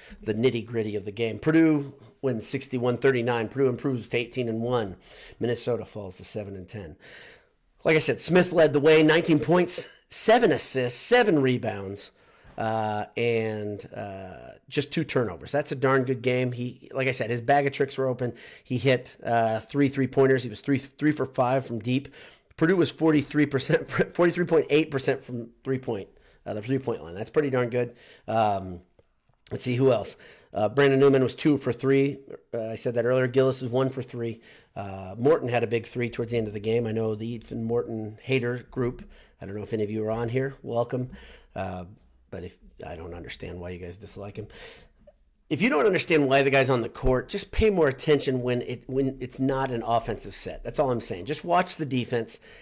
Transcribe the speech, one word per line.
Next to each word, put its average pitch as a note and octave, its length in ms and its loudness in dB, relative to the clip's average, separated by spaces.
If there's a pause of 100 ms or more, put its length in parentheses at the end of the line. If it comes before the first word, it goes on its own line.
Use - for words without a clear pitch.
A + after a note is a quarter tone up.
(240)
the A2 100 -2
nitty-gritty A2+ 640 0
of G2 80 -6
the G#2+ 80 -10
game. A2 280 -4
Purdue D#3 540 4 (280)
wins A#2 260 -2
sixty-one B2 500 -2
thirty-nine. A#2+ 520 2
Purdue C#3 180 2
improves B2+ 400 -2
to B2 100 -2
eighteen A#2+ 300 -4
and A2+ 140 -2
one. A2+ 340 -2 (460)
Minnesota A#2 420 -2
falls G2 340 -14
to G#2 60 -18
seven G2+ 320 -10
and F#2 140 -14
ten. F#2 260 -14 (880)
Like D#3 140 4
I - 20 2
said, B2 220 0
Smith F3 320 4
led D#3 180 6
the C#3+ 80 4
way, D#3 240 8
nineteen D#3 360 4
points, E3+ 500 2 (200)
seven A3 440 4
assists, B2 460 0
seven G#3 420 4
rebounds, G2+ 720 -2 (480)
uh, G#2+ 460 -2 (120)
and, A2 800 -2
uh, F#2+ 560 -14 (160)
just - 240 -4
two D#3+ 120 -2
turnovers. G#2+ 480 -4
That's D3 200 -2
a D3 40 -6
darn C3+ 280 2
good B2 180 -2
game. B2+ 300 0
He, B2 420 -10
like C3 140 -2
I C3 40 0
said, A#2 200 -4
his A#2+ 100 -4
bag C#3 240 4
of C#3 80 -2
tricks - 240 -2
were C3 100 0
open. B2 260 -4 (300)
He B2+ 140 -4
hit, B2 460 0
uh, A2+ 380 2
three C#3 280 0
three-pointers. C3 540 2
He B2 60 -8
was G#2 120 -12
three, C#3 160 0
three D3 340 -2
for C3+ 140 -2
five C3 400 0
from A#2 140 -6
deep. B2 300 -2 (480)
Purdue E3+ 180 4
was E3 160 2
forty-three D3 560 2
percent, C3 420 0
<laughs> - 240 0
forty-three F3 320 2
point D#3 240 4
eight D#3 220 2
percent C3+ 320 -2
from A#2 260 -10 (140)
three-point, B2+ 460 -4 (360)
uh, G2+ 80 -6
the G#2+ 80 -6
three-point C3 400 -4
line. E2 140 -14
That's A2 160 -8
pretty D3+ 180 2
darn B2 200 0
good. A#2+ 260 -2 (320)
Um, G2 540 0 (680)
let's A#2 140 -8
see, B2 120 0
who C3 160 4
else? G#2 260 -2 (360)
Uh, G#2+ 140 2
Brandon C3+ 320 4
Newman C3+ 240 8
was A#2+ 120 0
two D3 220 2
for B2+ 140 -2
three. C3+ 480 2 (340)
Uh, A2 160 -4
I A2 60 -8
said A#2+ 200 -4
that A#2 100 2
earlier. B2+ 220 2
Gillis C3 340 4
was A#2+ 100 -6
one C3 180 2
for C3 120 -8
three. A#2 400 -8 (340)
Uh, F#2+ 420 -10
Morton C3 300 2
had A#2+ 160 0
a A2+ 40 0
big A2+ 180 -2
three A#2+ 240 -4
towards A#2 220 -6
the A#2+ 60 0
end A2 100 -2
of G2+ 60 -8
the G#2+ 60 -8
game. A2+ 280 0
I A2 40 -4
know A2 240 -2
the A2+ 200 -8
Ethan A2+ 280 -10
Morton A2+ 580 -4
hater B2 500 -2
group. B2+ 360 -6 (320)
I F#2 60 -14
don't G2 100 -10
know G#2+ 80 -8
if G#2+ 100 -12
any A2 100 0
of G2+ 80 -4
you A2 120 -4
are G#2+ 80 -2
on A#2 160 -2
here. C3 360 -4
Welcome. A#2+ 480 -4 (440)
Uh, F#2 300 -8 (460)
but F2+ 120 -12
if, F2+ 140 -14 (280)
I E2+ 100 -12
don't E2+ 180 -14
understand F2 460 -12
why F2 100 -10
you F2+ 100 -12
guys F2 180 -14
dislike G2+ 400 -16
him. G#2+ 100 -12 (1040)
If D3 120 -2
you A#3 80 4
don't C#4+ 160 2
understand D#3+ 420 2
why C3+ 160 4
the C3+ 80 2
guy's C3+ 180 4
on B2 120 2
the A2 80 -4
court, B2+ 400 0
just - 220 -6
pay A3 180 2
more E3+ 180 4
attention C3+ 540 2
when B2 220 0
it, A#2+ 240 -10
when C3 320 0
it's B2+ 200 -8
not C3+ 320 0
an A#2 120 -4
offensive A2 520 -2
set. - 280 -10
That's A#2+ 160 -6
all C3+ 120 2
I'm A2+ 100 -2
saying. F#2 240 -8
Just D3+ 200 -6
watch F3 300 2
the D#3 100 -6
defense, B2 540 -4 (220)